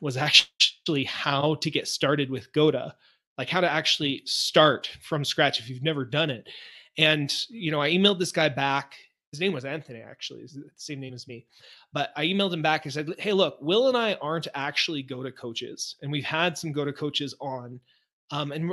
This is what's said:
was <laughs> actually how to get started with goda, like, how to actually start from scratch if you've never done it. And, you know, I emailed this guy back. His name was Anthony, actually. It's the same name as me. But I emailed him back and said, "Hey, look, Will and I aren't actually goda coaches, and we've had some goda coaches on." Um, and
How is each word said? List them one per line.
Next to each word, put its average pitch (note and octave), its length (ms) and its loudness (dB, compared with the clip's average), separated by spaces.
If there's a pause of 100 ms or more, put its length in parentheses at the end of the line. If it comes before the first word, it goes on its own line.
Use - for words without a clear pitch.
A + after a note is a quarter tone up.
was C3+ 160 -2
<laughs> - 0 -
actually - 880 2
how D3 500 2
to D#3 160 -2
get - 160 -2
started C#3+ 420 0
with B2 220 -6
goda, D3 400 2 (460)
like, B2+ 100 -6
how F3+ 140 2
to E3 100 4
actually D3+ 540 0
start - 640 4 (120)
from D3 220 -2
scratch C#3 380 2
if A2+ 80 -12
you've B2+ 140 -8
never D3 200 0
done D3 260 -2
it. A2+ 200 -10 (480)
And, D#3 360 4 (140)
you F#3+ 240 -6
know, D3+ 100 0
I D3 100 2
emailed F#3+ 280 4
this F3 140 -2
guy D#3 160 2
back. C#3 460 -2 (360)
His C#3+ 80 -14
name F#3 140 0
was B2+ 100 -6
Anthony, C3+ 380 -10
actually. A2+ 400 -14
It's B2+ 140 -18
the C#3 100 -14 (100)
same C#3 240 -12
name B2+ 140 -12
as B2 120 -14
me. A#2+ 200 -16 (480)
But C#3+ 240 -2
I D3+ 80 0
emailed F#3+ 260 2
him E3 100 -4
back D#3 220 2
and C#3 100 -10
said, D3+ 240 -6
"Hey, G#3 140 -2
look, F#3 300 4
Will G#3 260 4
and B3+ 80 4
I A3+ 200 2
aren't D3+ 400 -4
actually C#3+ 500 -2
goda B2+ 280 -8
coaches, A#2 680 -10
and C#3 100 -6
we've C#3+ 140 -2
had E3 320 0
some D#3 160 -6
goda C#3+ 200 -2
coaches C#3+ 460 -4
on." B2+ 400 -10 (520)
Um, C#3+ 200 -2
and D#3+ 220 -4